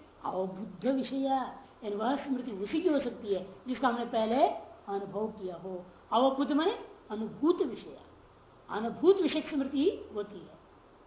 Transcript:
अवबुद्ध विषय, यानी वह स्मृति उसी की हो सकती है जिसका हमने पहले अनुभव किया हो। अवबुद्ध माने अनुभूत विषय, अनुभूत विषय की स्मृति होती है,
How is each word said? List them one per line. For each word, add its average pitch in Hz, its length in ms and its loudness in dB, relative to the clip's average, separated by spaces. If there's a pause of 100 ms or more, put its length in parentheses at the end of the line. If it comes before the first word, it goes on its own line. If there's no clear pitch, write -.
(260)
अवबुद्ध 190 600 -4
विषय, 262 320 0
यानी 262 800 -2
वह 226 200 0
स्मृति 262 360 -4
उसी 208 300 -2
की 359 80 2
हो 285 100 4
सकती 226 340 -4
है 190 220 -4 (120)
जिसका 254 200 2
हमने 233 180 0
पहले 233 420 4 (400)
अनुभव 196 400 -4
किया 190 280 -8
हो। 180 300 -10 (280)
अवबुद्ध 262 380 4
माने 330 280 2 (320)
अनुभूत 247 500 2
विषय, - 380 -4 (720)
अनुभूत 233 520 4
विषय 311 200 2
की - 80 -8
स्मृति 277 640 0
होती 208 240 -6
है, - 200 -18 (480)